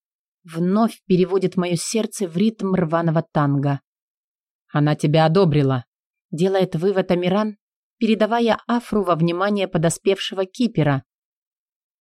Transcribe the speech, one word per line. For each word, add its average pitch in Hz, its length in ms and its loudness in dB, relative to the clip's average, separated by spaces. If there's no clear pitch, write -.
вновь 180 640 -2
переводит 180 500 0
моё 175 200 -2
сердце 220 500 -4
в 165 120 -6
ритм 202 360 -2
рваного 165 480 0
танго. 143 580 -2
«Она 151 240 2
тебя 160 300 2
одобрила», 147 580 2
делает 185 440 0
вывод 190 360 0
Амиран, 190 460 0
передавая 220 680 2
Афру 226 360 -2
во 175 140 0
внимание 185 520 0
подоспевшего 190 760 -2
кипера. 151 580 -2